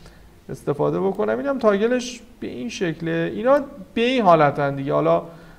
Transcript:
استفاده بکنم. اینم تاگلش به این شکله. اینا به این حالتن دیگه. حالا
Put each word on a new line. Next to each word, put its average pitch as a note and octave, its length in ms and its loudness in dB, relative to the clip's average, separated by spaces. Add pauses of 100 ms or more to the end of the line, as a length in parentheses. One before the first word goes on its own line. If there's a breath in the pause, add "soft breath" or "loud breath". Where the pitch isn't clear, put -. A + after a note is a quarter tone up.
(500 loud breath)
استفاده D3+ 500 -2
بکنم. G#3 380 -2
اینم C#4 200 -4
تاگلش A3+ 640 0 (200)
به A3 60 -10
این A#3+ 220 -8
شکله. E3 640 -4
اینا B3 260 2 (340)
به A#3 60 0
این B3 220 2
حالتن D3 520 4
دیگه. C#3 180 -4
حالا E3 300 2 (360 loud breath)